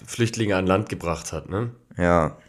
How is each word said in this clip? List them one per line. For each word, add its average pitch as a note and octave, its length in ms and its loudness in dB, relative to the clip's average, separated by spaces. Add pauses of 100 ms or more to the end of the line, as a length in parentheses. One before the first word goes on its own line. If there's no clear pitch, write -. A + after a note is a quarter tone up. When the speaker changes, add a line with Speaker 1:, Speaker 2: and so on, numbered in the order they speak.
Speaker 1:
Flüchtlinge A2 480 -2
an F#2 140 0
Land G2 200 2
gebracht E2+ 440 -6
hat, D#2 160 -10
ne? A2+ 220 -4 (260)
Speaker 2:
Ja, F2 400 2 (120)